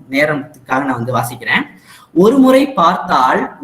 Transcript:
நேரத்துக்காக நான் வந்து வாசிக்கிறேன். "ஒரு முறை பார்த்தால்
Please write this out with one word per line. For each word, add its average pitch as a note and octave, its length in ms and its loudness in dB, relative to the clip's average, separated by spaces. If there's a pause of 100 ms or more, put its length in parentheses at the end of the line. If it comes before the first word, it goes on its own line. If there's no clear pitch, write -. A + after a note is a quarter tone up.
நேரத்துக்காக C#3 720 -4
நான் C3+ 100 -4
வந்து A#2+ 220 -6
வாசிக்கிறேன். B2 500 -4 (480)
"ஒரு G#3+ 240 4
முறை C4 360 4
பார்த்தால் E3+ 920 -2